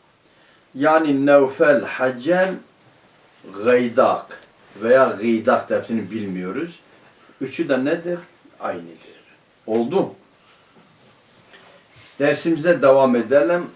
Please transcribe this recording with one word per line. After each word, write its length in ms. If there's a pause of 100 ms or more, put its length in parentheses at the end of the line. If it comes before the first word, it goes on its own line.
(760)
Yani 500
Nevfel, 580
Hacel, 680 (1120)
Gaydak 760 (420)
veya 400
Gıydak 480
hepsini 420
bilmiyoruz. 680 (600)
Üçü 280
de 160
nedir? 340 (400)
Aynıdır. 600 (480)
Oldu. 440 (2000)
Dersimize 640
devam 340
edelim. 500 (100)